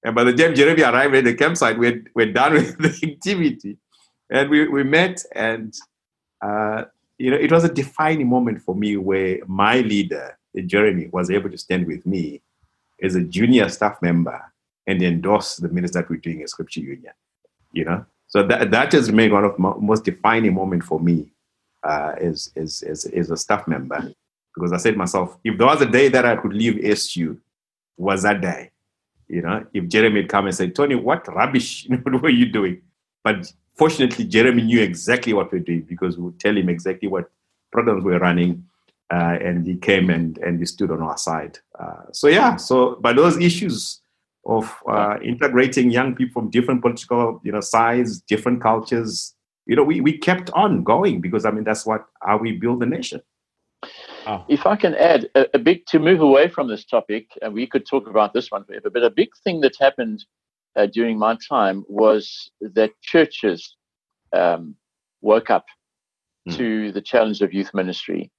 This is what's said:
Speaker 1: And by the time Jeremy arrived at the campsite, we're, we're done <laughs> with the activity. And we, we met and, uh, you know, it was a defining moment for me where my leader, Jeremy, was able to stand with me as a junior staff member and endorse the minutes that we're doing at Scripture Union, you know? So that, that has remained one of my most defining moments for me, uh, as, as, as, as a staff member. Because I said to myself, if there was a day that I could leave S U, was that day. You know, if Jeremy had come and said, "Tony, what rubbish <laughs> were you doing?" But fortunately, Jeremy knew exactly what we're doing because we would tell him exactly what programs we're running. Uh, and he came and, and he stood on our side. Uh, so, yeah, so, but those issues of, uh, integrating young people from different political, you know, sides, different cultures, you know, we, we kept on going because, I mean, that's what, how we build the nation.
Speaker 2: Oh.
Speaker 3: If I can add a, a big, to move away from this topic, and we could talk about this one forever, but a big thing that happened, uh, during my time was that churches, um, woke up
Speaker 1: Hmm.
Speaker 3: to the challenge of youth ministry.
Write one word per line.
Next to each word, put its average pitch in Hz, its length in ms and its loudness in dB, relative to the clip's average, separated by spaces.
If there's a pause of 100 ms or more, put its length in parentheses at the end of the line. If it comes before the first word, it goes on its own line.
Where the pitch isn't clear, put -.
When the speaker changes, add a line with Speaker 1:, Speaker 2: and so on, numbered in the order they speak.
Speaker 1:
And 113 120 -4
by 120 100 4
the 123 80 6
time 160 220 4
Jeremy 151 280 6
arrived 131 320 4
at 135 100 6
the 117 100 2
campsite, 139 440 0
we're, 120 240 0 (120)
we're 110 180 2
done 135 200 2
<laughs> - 20 2
with 127 240 0
the 156 320 -2
activity. 143 680 -4 (540)
And 139 180 2
we, 151 200 4
we 139 160 0
met 175 380 2 (120)
and, 110 400 -4 (680)
uh, 107 440 -4 (340)
you 127 120 0
know, 139 60 2
it 151 160 2
was 165 120 4
a 165 80 2
defining 151 580 -2
moment 123 320 0
for 92 120 -6
me 104 220 -2
where 95 500 -2
my 101 340 2
leader, 87 580 -4 (260)
Jeremy, 92 480 0
was 90 180 -2
able 95 200 -2
to - 80 -18
stand 92 280 -4
with 78 200 -8
me 85 340 -6 (640)
as 92 140 -2
a 90 60 0
junior 101 460 4
staff - 320 -2
member 85 400 0 (460)
and 92 160 0
endorse 90 540 0
the 85 120 -8
minutes 87 240 -4
that 85 160 -4
we're 82 80 -6
doing 80 240 -10
at 71 80 -14
Scripture - 320 -12
Union, - 320 -16 (600)
you 82 120 -4
know? 90 220 -6 (220)
So 101 180 2
that, 113 240 2
that 117 220 2
has 127 180 2
remained 107 240 4
one 101 100 4
of 101 140 -2
my 92 200 0
most 107 260 0
defining 107 500 0
moments 95 320 -2
for 80 120 -4
me, 82 320 0 (520)
uh, 76 360 -4
as, 82 380 -6
as, 78 260 -10
as, 78 220 -10
as 82 260 -4
a 82 60 -4
staff - 320 -4
member. 71 420 -6 (440)
Because 87 180 -4
I 90 60 -2
said 110 140 0
to 107 60 -2
myself, 90 460 -4
if 110 140 -4
there 117 80 6
was 143 160 4
a 127 40 4
day 127 220 4
that 127 160 4
I 117 120 2
could 98 180 -6
leave 107 280 0
S 104 340 -2
U, 82 220 -6 (600)
was 95 240 -2
that 101 180 0
day. 76 300 -6 (580)
You 85 140 -6
know, 87 320 -6
if 90 140 -4
Jeremy 107 340 4
had 92 80 -6
come 101 160 2
and 95 80 -2
said, 92 200 -4
"Tony, 143 200 0
what 131 340 -2
rubbish 127 580 -2 (100)
<laughs> 127 100 -6
were 131 240 0
you 120 160 4
doing?" 98 340 -2 (420)
But 101 300 -2 (220)
fortunately, 131 500 2
Jeremy 113 380 4
knew 113 180 2
exactly 107 540 -2
what 95 180 0
we're 95 60 -2
doing 85 240 -4
because 87 340 -6
we 87 80 -10
would 87 160 -12
tell 104 160 2
him 90 140 0
exactly 92 380 -6
what 92 220 -6 (400)
programs 113 320 0
we're 90 160 0
running. 87 480 0 (460)
Uh, 87 300 0
and 87 240 -4
he 92 100 -4
came 92 320 2
and, 82 300 -2
and 87 200 -4
he 85 60 -4
stood 85 260 -4
on 80 120 -4
our 78 160 -6
side. 76 400 -8 (200)
Uh, 82 340 -14
so, - 160 2
yeah, 160 280 6
so, 127 460 2
but 120 120 4
those 160 240 6
issues 170 640 -2 (460)
of, 110 280 -2 (140)
uh, 107 340 0
integrating 123 680 2
young 123 240 0
people 123 260 -4
from 110 100 -6
different 123 300 0
political, 117 640 -2
you 101 80 -6
know, 104 80 -4
sides, 117 640 0
different 120 400 -2
cultures, 113 720 -2 (320)
you 123 100 2
know, 147 80 4
we, 156 160 0
we 143 160 2
kept - 340 -2
on 180 320 2
going 131 380 0
because, 95 240 -4
I 110 60 2
mean, 107 120 -4
that's 107 240 -4
what, 110 200 -4 (160)
how 101 160 0
we 113 140 -4
build 120 280 -2
the 120 60 -2
nation. - 340 -6 (1080)
Speaker 2:
Oh. 101 220 -8
Speaker 3:
If - 180 0
I 208 100 0
can 175 180 0
add - 400 2
a, 135 200 6
a 156 40 4
big, 175 280 2
to 160 120 0
move 165 220 4
away 143 280 6
from 147 200 -4
this 107 160 -8
topic, 107 420 -4 (160)
and 110 100 -8
we 117 140 -6
could - 200 -4
talk 113 220 -4
about 104 240 0
this 123 180 -4
one 101 140 -8
forever, 104 240 -10
but - 160 0
a 117 60 4
big 214 180 0 (160)
thing 170 160 -2
that 139 180 2
happened, 117 460 0 (500)
uh, 104 120 2
during 113 320 -2
my 113 180 0 (120)
time 98 380 0
was 107 640 0 (100)
that 107 320 0 (100)
churches, - 760 0 (560)
um, 85 420 -2 (460)
woke 107 300 2
up 101 160 0 (800)
Speaker 1:
Hmm. 85 100 -10
Speaker 3:
to 110 360 -4
the 98 100 -6
challenge 110 400 0
of 90 100 -2
youth 98 220 -4
ministry. 90 640 -6